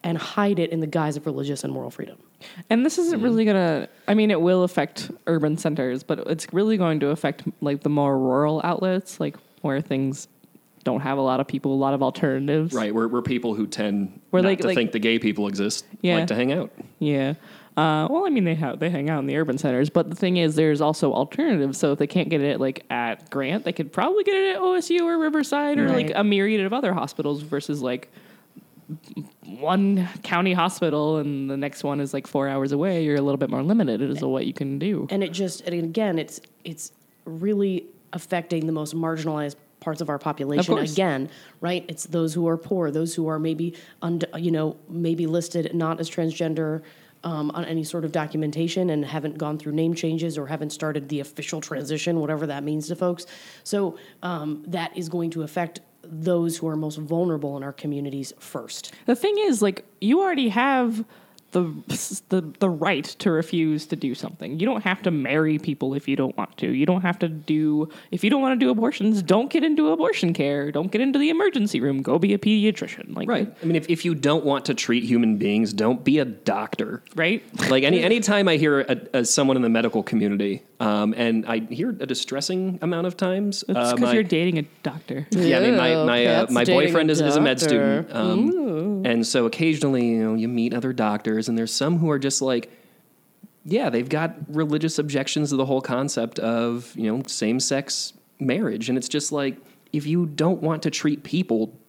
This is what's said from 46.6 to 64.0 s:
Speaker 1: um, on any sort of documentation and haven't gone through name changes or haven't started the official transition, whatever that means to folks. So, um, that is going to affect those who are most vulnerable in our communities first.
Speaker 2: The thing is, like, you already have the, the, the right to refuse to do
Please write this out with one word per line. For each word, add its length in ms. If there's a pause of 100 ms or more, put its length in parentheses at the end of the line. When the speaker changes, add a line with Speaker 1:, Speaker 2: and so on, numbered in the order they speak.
Speaker 1:
um, 280
on 140
any 180
sort 200
of 80
documentation 800
and 160
haven't 320
gone 220
through 140
name 200
changes 460
or 80
haven't 240
started 380
the 100
official 420
transition, 580
whatever 280
that 160
means 240
to 80
folks. 320 (360)
So, 320 (280)
um, 440
that 300
is 100
going 240
to 120
affect 380 (220)
those 540
who 100
are 80
most 220
vulnerable 600
in 40
our 120
communities 640
first. 520 (140)
Speaker 2:
The 100
thing 220
is, 240
like, 240 (140)
you 240
already 260
have 560 (460)
the, 120 (640)
the, 120 (180)
the 100
right 340
to 260
refuse 580
to 100
do 180